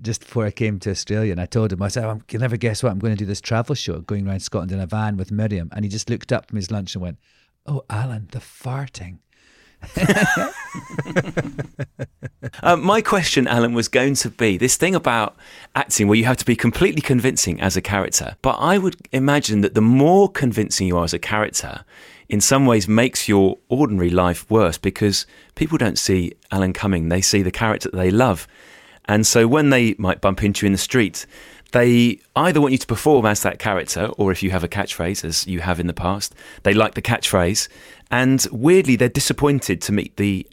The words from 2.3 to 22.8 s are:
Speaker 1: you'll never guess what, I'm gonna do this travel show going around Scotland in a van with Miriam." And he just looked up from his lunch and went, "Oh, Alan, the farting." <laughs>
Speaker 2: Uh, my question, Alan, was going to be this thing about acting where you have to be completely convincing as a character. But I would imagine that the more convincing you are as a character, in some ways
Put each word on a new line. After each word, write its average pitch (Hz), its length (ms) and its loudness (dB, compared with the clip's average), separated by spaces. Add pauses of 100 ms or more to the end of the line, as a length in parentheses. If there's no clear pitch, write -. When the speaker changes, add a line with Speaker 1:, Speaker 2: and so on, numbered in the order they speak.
Speaker 1:
you'll 110 120 -6
never 120 160 0
guess 107 240 -2
what, 123 80 2
I'm 98 80 -4
gonna 110 180 -2
do 104 80 -4
this 101 160 -6
travel 113 360 -2
show 82 240 -6
going 101 280 -4
around 98 120 -4
Scotland 90 320 -6
in 95 80 -4
a 92 60 -4
van 107 300 -2
with 92 140 -6
Miriam." 104 420 -2
And 107 120 -6
he 104 40 -2
just 107 220 -6
looked - 220 -6
up - 160 -2
from 110 80 -8
his 92 140 -6
lunch 101 240 -6
and 95 60 -8
went, 90 160 -8 (480)
"Oh, 143 240 -6
Alan, 110 440 -6
the 113 80 -10
farting." 127 760 -12 (760)
<laughs> - 0 - (2750)
Speaker 2:
Uh, 170 140 4
my 196 240 2
question, 170 480 0
Alan, 120 260 2
was 117 140 -2
going 135 260 2
to - 160 -2
be 107 260 0
this 120 200 0
thing 185 180 0
about 117 420 -2 (380)
acting - 340 0
where 107 80 6
you 110 80 4
have 123 120 2
to - 80 -6
be 120 120 2
completely 156 460 2
convincing 123 580 0
as 92 160 0
a 92 60 0
character. 95 600 -4
But 131 160 2
I 180 200 2
would 185 180 -2 (160)
imagine 135 500 2
that - 120 0
the 113 60 4
more 147 500 6
convincing 107 560 -2
you 87 120 0
are 85 60 0
as 82 100 -4
a 87 40 -4
character, - 680 -4 (440)
in 104 120 0
some 139 260 4
ways 110 220 4